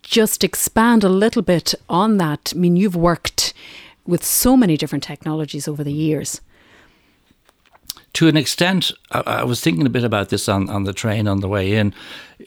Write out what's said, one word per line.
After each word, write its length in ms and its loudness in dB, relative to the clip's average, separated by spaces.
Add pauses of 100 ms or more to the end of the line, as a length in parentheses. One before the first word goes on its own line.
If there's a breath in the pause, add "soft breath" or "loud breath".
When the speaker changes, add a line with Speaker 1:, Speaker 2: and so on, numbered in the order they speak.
Speaker 1:
just 420 0
expand 600 2
a 60 4
little 320 2
bit 320 0 (140)
on 300 2
that. 360 -2
I 60 -6
mean, 160 4
you've 220 0
worked 560 0 (520 loud breath)
with 200 -2
so 320 4
many 180 4
different 280 -4
technologies 600 -8
over 160 -6
the 120 -4
years. 480 -2 (1700 soft breath)
Speaker 2:
To 160 4
an 80 6
extent, 560 0 (200)
I, 140 -2
I 200 -2
was 160 -2
thinking 240 2
a 40 4
bit 140 0
about 240 0
this 220 -2
on, 200 0
on 140 -4
the 80 -4
train 380 -2
on 100 0
the 80 -4
way 260 0
in. 200 2 (540 loud breath)